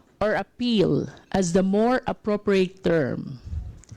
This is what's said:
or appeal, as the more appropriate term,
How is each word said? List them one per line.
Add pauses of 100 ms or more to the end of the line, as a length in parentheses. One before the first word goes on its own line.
(220)
or
appeal, (220)
as
the
more
appropriate
term, (560)